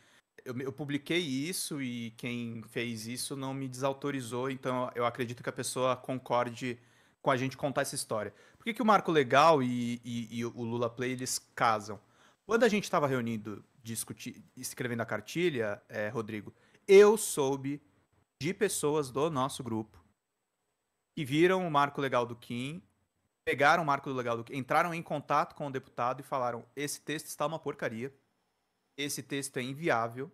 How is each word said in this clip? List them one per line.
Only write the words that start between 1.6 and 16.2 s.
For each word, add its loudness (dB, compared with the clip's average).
e -6
quem -8
fez -4
isso -8
não -6
me -6
desautorizou, -4
então -4
eu 0
acredito -4
que -8
a -4
pessoa 0
concorde -2
com 2
a 4
gente -4
contar -2
essa -4
história. -4
Por -14
que -2
que -4
o 2
marco 6
legal 8
e, -2
e, -8
e -4
o -8
Lula -2
Play, -4
eles -6
casam? 2
Quando 2
a 8
gente 0
tava 4
reunindo, -2
discuti-, -10
escrevendo -6
a -2
cartilha, -2
é, -4
Rodrigo, -8